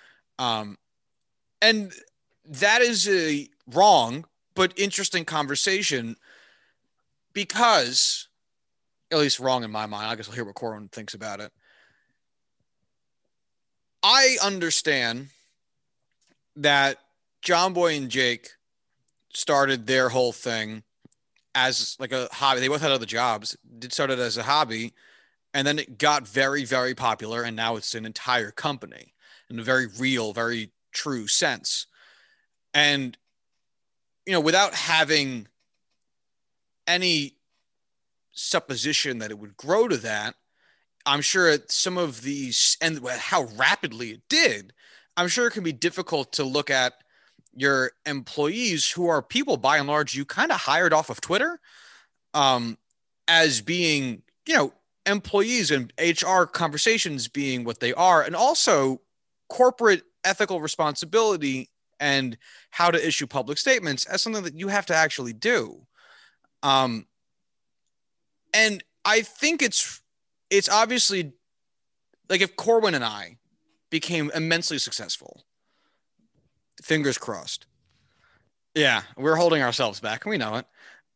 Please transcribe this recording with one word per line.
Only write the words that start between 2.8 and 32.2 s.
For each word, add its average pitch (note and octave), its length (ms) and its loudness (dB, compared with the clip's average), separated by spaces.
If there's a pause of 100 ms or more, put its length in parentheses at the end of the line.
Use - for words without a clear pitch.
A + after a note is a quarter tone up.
is A3 280 2
a D#3 400 0 (180)
wrong D3+ 580 4 (280)
but F#3 240 2
interesting F#3+ 480 -2
conversation C#3+ 880 -2 (1160)
because, G3 960 2 (840)
at E3 60 0
least C#3+ 220 2
wrong B2+ 240 0
in A2 80 -10
my G#2+ 140 -6
mind, G#2 220 -8
I A2+ 80 -6
guess G#2+ 120 -12
I'll G#2+ 80 -16
hear A#2+ 100 -6
what G2 100 -14
Corwin G#2+ 340 -10
thinks G#2+ 240 -14
about G2+ 260 -12
it. G#2+ 120 -16 (2500)
I B3+ 420 4
understand C#3+ 880 -2 (1300)
that C#3+ 440 2 (420)
John F3+ 320 2
Boy E3+ 220 2
and C3+ 140 -6
Jake A#2+ 400 -2 (840)
started C3+ 540 0
their C3 220 2
whole B2 240 2
thing A2 500 -8 (720)
as, C3 440 0
like, B2+ 120 -10
a B2+ 200 -4
hobby. C3+ 280 2
They B2+ 80 2
both D3 140 0
had D3+ 100 2
other B2 140 0
jobs, A2+ 520 -2 (220)
did, B2 140 -12
started C3+ 260 -2
as A#2 180 -4
a A#2 60 -6
hobby, A#2+ 500 0 (600)
and C#3 140 0
then D3 100 0
it C3 220 -10
got D3 280 2
very, C3+ 380 0
very B2+ 300 -2
popular, A2+ 480 -4
and A#2 120 -8
now A2+ 200 -2
it's - 180 -6
an A2 120 -10
entire A2+ 460 -4
company A#2 600 -8 (360)
in A#2 100 -12
a A2+ 40 -10
very B2+ 220 0
real, A2+ 480 -4
very A#2 380 -6 (200)
true B2 360 -6
sense. - 580 -2 (880)